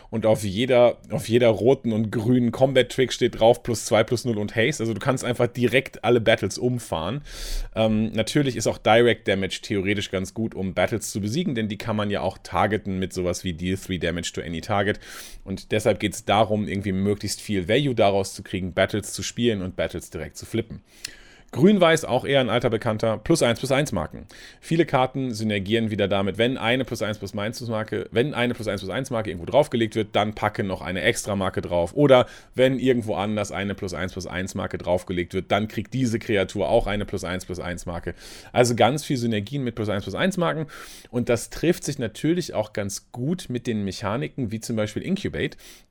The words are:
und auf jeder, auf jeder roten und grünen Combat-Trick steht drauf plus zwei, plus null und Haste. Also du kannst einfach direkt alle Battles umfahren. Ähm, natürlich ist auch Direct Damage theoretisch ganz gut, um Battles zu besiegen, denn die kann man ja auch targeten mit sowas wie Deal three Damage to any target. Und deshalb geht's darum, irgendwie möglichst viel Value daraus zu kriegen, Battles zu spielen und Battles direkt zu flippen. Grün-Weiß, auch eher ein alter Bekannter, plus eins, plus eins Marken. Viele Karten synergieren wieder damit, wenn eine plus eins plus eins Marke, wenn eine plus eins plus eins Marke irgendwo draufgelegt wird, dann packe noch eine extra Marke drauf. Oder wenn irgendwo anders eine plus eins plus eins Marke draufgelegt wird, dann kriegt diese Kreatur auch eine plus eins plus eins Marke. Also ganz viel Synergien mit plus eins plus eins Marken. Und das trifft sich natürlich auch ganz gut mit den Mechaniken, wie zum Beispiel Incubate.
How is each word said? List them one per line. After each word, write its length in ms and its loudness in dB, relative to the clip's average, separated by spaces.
und 160 -2
auf 160 4
jeder, 560 4
auf 180 -4
jeder 180 6
roten 460 4
und 180 0
grünen 400 2
Combat-Trick 600 2
steht 260 0
drauf 240 6
plus 220 -4
zwei, 180 4
plus 220 -2
null 120 0
und 200 -4
Haste. 260 2
Also 120 -2
du 60 -6
kannst 240 -2
einfach 220 0
direkt 560 0
alle 180 4
Battles 380 2
umfahren. 640 -4
Ähm, 380 2
natürlich 420 0
ist 100 -2
auch 120 -2
Direct 500 6
Damage 340 0
theoretisch 480 -2
ganz 240 -4
gut, 220 -6
um 180 -4
Battles 380 -2
zu 80 -4
besiegen, 340 -2
denn 140 -2
die 100 -6
kann 160 -4
man 160 -2
ja 100 -2
auch 220 -4
targeten 560 0
mit 140 -4
sowas 320 -4
wie 80 -4
Deal 240 -2
three 240 -6
Damage 320 -4
to 80 -8
any 200 -6
target. 380 0
Und 260 -8
deshalb 300 2
geht's 240 -4
darum, 420 2
irgendwie 240 -4
möglichst 500 -2
viel 280 -2
Value 260 2
daraus 400 2
zu 80 -12
kriegen, 300 -6
Battles 400 0
zu 100 -8
spielen 400 0
und 140 -6
Battles 340 -4
direkt 260 -10
zu 100 -16
flippen. 340 -4
Grün-Weiß, 540 6
auch 220 0
eher 140 4
ein 100 0
alter 180 2
Bekannter, 480 0
plus 260 2
eins, 160 2
plus 140 -2
eins 180 0
Marken. 360 -6
Viele 240 2
Karten 480 0
synergieren 580 0
wieder 160 2
damit, 300 0
wenn 220 2
eine 260 0
plus 160 -6
eins 160 -4
plus 180 -10
eins 320 -6
Marke, 460 -4
wenn 220 0
eine 180 0
plus 160 -8
eins 140 -2
plus 100 -8
eins 160 -4
Marke 220 -4
irgendwo 160 -8
draufgelegt 480 2
wird, 180 0
dann 220 2
packe 280 -2
noch 200 -4
eine 180 -4
extra 360 0
Marke 260 -2
drauf. 320 0
Oder 320 8
wenn 240 4
irgendwo 360 2
anders 360 -2
eine 240 -4
plus 200 -8
eins 180 -4
plus 140 -10
eins 280 -6
Marke 220 -6
draufgelegt 560 -2
wird, 180 -4
dann 180 2
kriegt 260 -8
diese 240 0
Kreatur 500 0
auch 180 4
eine 200 -2
plus 180 -6
eins 220 -6
plus 140 -8
eins 260 -8
Marke. 280 -8
Also 220 4
ganz 320 4
viel 100 -2
Synergien 480 -2
mit 100 -6
plus 140 -4
eins 140 -2
plus 120 -8
eins 220 0
Marken. 300 -2
Und 200 0
das 180 0
trifft 340 0
sich 160 -6
natürlich 540 -2
auch 220 -4
ganz 360 -6
gut 380 -4
mit 180 -6
den 200 -2
Mechaniken, 640 -4
wie 80 -6
zum 160 -6
Beispiel 260 -2
Incubate. 540 -4